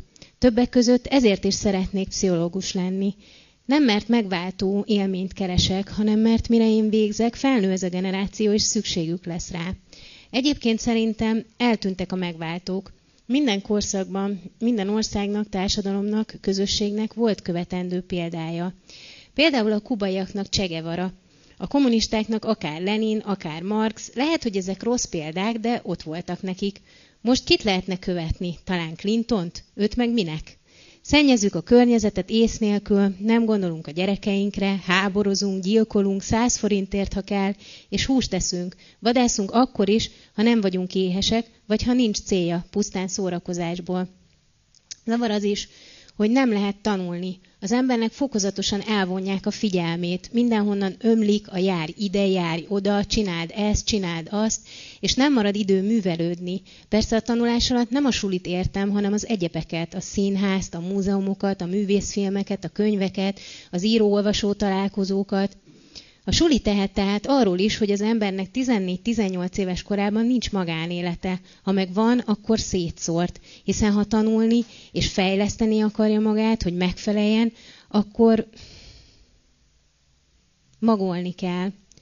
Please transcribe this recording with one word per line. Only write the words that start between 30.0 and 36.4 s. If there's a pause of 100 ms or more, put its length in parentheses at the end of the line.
minek? (440)
Szennyezzük
a
környezetet
ész
nélkül,
nem
gondolunk
a
gyerekeinkre,
háborozunk,
gyilkolunk
száz